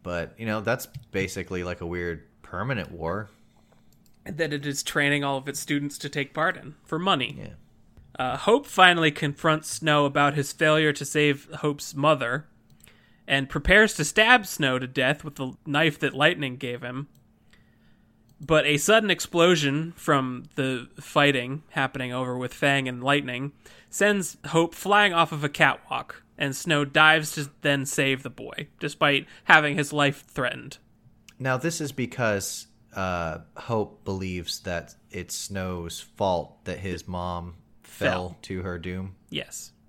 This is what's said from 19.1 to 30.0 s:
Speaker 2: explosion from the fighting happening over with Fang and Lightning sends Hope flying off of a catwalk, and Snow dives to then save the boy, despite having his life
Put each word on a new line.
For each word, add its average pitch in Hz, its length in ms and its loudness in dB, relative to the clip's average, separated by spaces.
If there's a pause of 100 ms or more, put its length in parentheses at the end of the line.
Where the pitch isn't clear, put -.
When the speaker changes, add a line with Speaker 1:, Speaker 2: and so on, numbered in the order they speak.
Speaker 2:
explosion 165 840 2
from 131 480 0 (120)
the 131 340 -4 (120)
fighting 143 680 0
happening 131 420 -4
over 127 240 -4
with 127 160 -6
Fang 139 340 0
and 123 160 -8
Lightning 135 500 0 (360)
sends 196 480 0 (100)
Hope 165 280 2
flying 202 380 4
off 170 180 2
of 147 120 -6
a 147 60 0
catwalk, - 720 0 (160)
and 139 180 -4
Snow 147 300 0
dives 156 460 6
to 143 180 -6 (120)
then 139 240 0
save 135 360 0
the 131 80 -10
boy, 117 380 -12 (120)
despite 143 460 0 (200)
having 151 300 8
his 143 160 -2
life 143 360 0